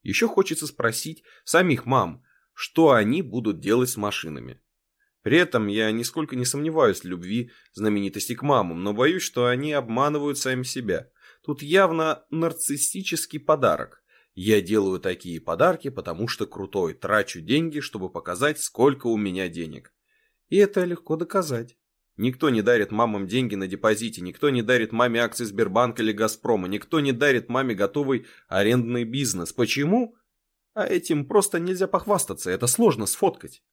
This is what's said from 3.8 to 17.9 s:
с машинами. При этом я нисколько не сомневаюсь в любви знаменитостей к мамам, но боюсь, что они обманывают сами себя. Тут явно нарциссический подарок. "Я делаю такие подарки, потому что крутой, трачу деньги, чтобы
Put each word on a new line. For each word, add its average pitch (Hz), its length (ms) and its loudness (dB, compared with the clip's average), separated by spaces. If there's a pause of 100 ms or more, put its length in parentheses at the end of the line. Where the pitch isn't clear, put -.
с 117 80 -6
машинами. 78 600 -6 (640)
При 120 140 4
этом 123 300 2
я 107 240 0
нисколько 120 440 -6
не 123 100 -2
сомневаюсь 147 560 2
в 90 60 -14
любви 92 440 -6 (220)
знаменитостей 104 640 -2
к - 60 -12
мамам, 95 420 0
но 104 100 -2
боюсь, 151 280 2
что - 240 -2
они 131 260 -2
обманывают 143 680 -2
сами 127 260 -2
себя. 117 460 -4 (340)
Тут 139 180 -6
явно 160 680 2
нарциссический 160 1080 -4
подарок. 110 640 0 (300)
"Я 101 280 4
делаю 95 380 2
такие 87 420 -6
подарки, 143 480 0
потому 90 380 -6
что - 200 -6
крутой, 95 460 -4
трачу 98 480 -2
деньги, 147 400 -2
чтобы 92 280 -10